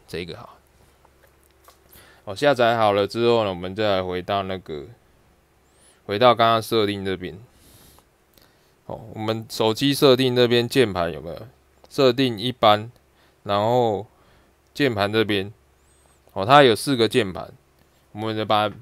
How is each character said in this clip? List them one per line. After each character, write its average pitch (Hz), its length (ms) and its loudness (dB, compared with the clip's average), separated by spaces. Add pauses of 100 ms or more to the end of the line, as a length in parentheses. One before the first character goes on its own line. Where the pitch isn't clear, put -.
这 87 180 -10
个 82 120 -16
好。 113 160 -20 (1700)
好， 101 100 -12
下 143 180 0
载 117 240 2
好 107 160 2
了 101 140 2
之 113 220 -2
后 117 160 4
呢， 98 60 -2
我 92 40 -4
们 92 220 -10
再 104 200 0
来 92 60 0
回 90 180 -6
到 98 220 -2
那 95 160 -8
个， 76 280 -14 (1200)
回 104 120 -4
到 120 160 6
刚 113 160 2
刚 113 100 2
设 110 240 0
定 101 200 -4
这 95 120 -4
边。 90 220 -10 (1500)
哦， - 140 -14 (140)
我 110 60 -14
们 110 280 -4
手 110 240 0
机 139 220 -2
设 131 220 4
定 127 180 0
这 123 140 4
边 120 200 2
键 117 240 2
盘 87 200 -2
有 73 80 -12
没 80 80 -14
有？ 98 180 -14 (420)
设 131 240 2
定 123 240 -2
一 117 140 -8
般， 110 400 2 (540)
然 101 160 -2
后 113 460 0 (680)
键 135 180 0
盘 104 200 -2
这 110 120 2
边， 101 280 -4 (800)
哦， 95 120 -6
它 139 200 6
有 117 100 6
四 135 220 -4
个 113 120 2
键 107 240 -2
盘， 85 200 -14 (580)
我 104 80 -16
们 110 180 -6
就 110 80 -4
把， 107 380 0